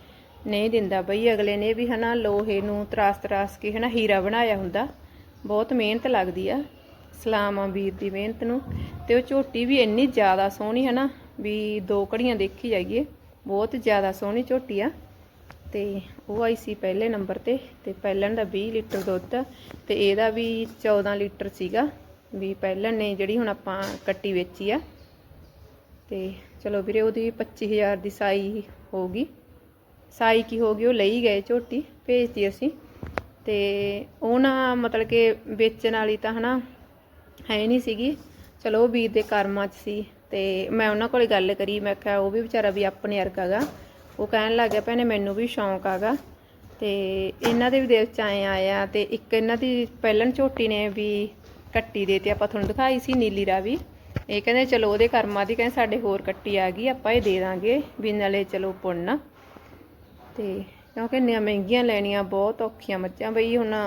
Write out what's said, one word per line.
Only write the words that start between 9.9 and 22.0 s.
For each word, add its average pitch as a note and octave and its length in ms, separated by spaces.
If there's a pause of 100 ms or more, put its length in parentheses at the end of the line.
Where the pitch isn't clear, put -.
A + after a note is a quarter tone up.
ਜ਼ਿਆਦਾ G3 440
ਸੋਹਣੀ A3+ 380
ਹਨਾ B3+ 220 (300)
ਵੀ G#3+ 400
ਦੋ G3 340
ਘੜੀਆਂ A#3+ 220
ਦੇਖੀ G3 340
ਜਾਈਏ, G#3 360 (420)
ਬਹੁਤ G#3 280
ਜ਼ਿਆਦਾ G3+ 360
ਸੋਹਣੀ G#3 320
ਝੋਟੀ B3+ 360
ਆ। B3+ 120 (800)
ਤੇ G3 280 (280)
ਉਹ G#3+ 140
ਆਈ A3+ 120
ਸੀ G#3+ 180
ਪਹਿਲੇ G3+ 360
ਨੰਬਰ G3 280
'ਤੇ, B3+ 220 (260)
ਤੇ F#3+ 80
ਪਹਿਲਣ G3+ 420
ਦਾ A3 80
ਵੀਹ G3+ 280
ਲੀਟਰ A3 260
ਦੁੱਧ F#3 380
ਆ, B3+ 80 (440)
ਤੇ G3+ 240
ਇਹਦਾ A3 180
ਵੀ A3+ 380 (160)
ਚੌਦਾਂ G3+ 320
ਲੀਟਰ G3+ 340
ਸੀਗਾ G3+ 380 (480)